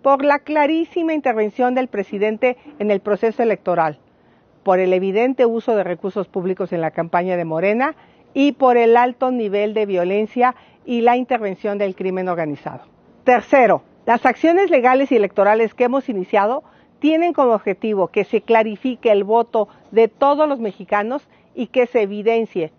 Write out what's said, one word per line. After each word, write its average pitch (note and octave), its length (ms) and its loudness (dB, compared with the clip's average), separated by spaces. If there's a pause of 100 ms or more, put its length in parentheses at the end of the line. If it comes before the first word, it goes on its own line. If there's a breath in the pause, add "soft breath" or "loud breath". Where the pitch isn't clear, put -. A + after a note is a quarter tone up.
por C4+ 240 2
la C#4+ 140 2
clarísima D#4+ 720 -2
intervención B3 640 -2
del B3+ 140 -2
presidente G#3+ 680 -2 (220 loud breath)
en G#3 120 -2
el G3 100 2
proceso A3 420 -2
electoral, F3 560 -2 (640 soft breath)
por F#3 160 2
el F#3 160 2
evidente G#3+ 500 0
uso A#3 320 0
de G3+ 80 0
recursos F#3 440 -6
públicos F#3 440 -6
en E3+ 80 -4
la D#3 120 -4
campaña F3 440 -2
de F3 80 -4
Morena G3+ 500 -2 (380 soft breath)
y C#4 200 2
por B3+ 260 2
el A#3 180 4
alto B3 340 0
nivel G#3 440 -2
de G#3+ 100 -2
violencia G3+ 680 -2 (320 soft breath)
y A#3+ 160 -2
la A#3+ 140 4
intervención G#3+ 600 -4
del G3 180 -4
crimen F#3 360 -4
organizado. D3+ 540 -8 (400)
Tercero, A#3 580 4 (240)
las A#3 200 0
acciones E4 440 2
legales C4+ 420 2
y B3 40 4
electorales G#3 580 2
que B3 100 0
hemos B3+ 240 -2
iniciado G#3 560 -2 (340 soft breath)
tienen D#4+ 340 0
como C4+ 200 2
objetivo G3+ 560 -2
que G3+ 160 -2
se G#3+ 160 -2
clarifique A3+ 720 -2
el G3+ 100 2
voto A3 460 -2 (220 soft breath)
de A3 180 2
todos D4 400 0
los C#4 120 -4
mexicanos G#3+ 680 -6 (260 soft breath)
y B3 140 -8
que B3 180 0
se A#3+ 160 -2
evidencie G#3 760 -4